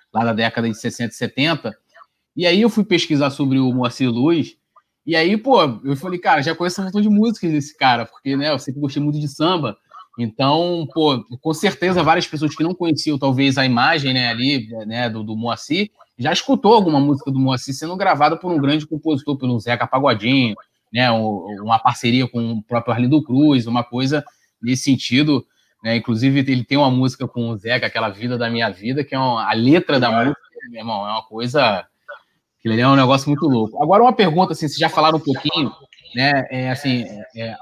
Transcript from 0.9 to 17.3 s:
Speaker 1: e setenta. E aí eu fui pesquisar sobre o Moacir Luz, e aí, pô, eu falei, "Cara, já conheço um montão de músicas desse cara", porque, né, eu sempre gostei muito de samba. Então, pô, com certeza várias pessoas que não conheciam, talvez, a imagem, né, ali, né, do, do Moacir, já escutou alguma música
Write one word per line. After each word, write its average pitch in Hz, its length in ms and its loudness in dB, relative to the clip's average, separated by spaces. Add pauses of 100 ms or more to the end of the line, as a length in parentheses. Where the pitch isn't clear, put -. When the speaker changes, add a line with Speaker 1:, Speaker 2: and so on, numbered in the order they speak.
Speaker 1:
e - 40 -18
setenta. 127 600 -4 (600)
E 175 100 0
aí 175 140 4
eu 226 100 4
fui 214 140 0
pesquisar 147 460 0
sobre 135 280 0
o 131 140 2
Moacir 123 360 0
Luz, 135 480 0 (480)
e 165 120 -2
aí, 170 200 2
pô, 220 240 2 (240)
eu 139 120 -2
falei, 180 240 -8
"Cara, 151 220 2
já 165 120 -2
conheço 175 260 -6
um 190 40 -4
montão 190 160 -2
de 208 80 2
músicas 214 420 2
desse 147 260 -2
cara", 120 300 2
porque, - 300 -6
né, 147 160 0
eu 139 80 -2
sempre 139 200 -10
gostei 147 220 -4
muito 151 160 -2
de 151 80 -4
samba. 156 500 -2 (400)
Então, 147 760 0
pô, 143 300 2 (180)
com 160 120 -2
certeza 175 500 0
várias 170 220 2
pessoas 151 280 -4
que - 80 -4
não 165 100 0
conheciam, 156 460 -2
talvez, 135 400 0
a 131 80 2
imagem, 135 480 2
né, 127 140 0
ali, 120 400 -2 (180)
né, 117 240 -4
do, 110 140 -8
do 107 120 -8
Moacir, 120 540 -4 (280)
já 143 140 0
escutou 220 400 2
alguma 175 260 4
música 143 320 0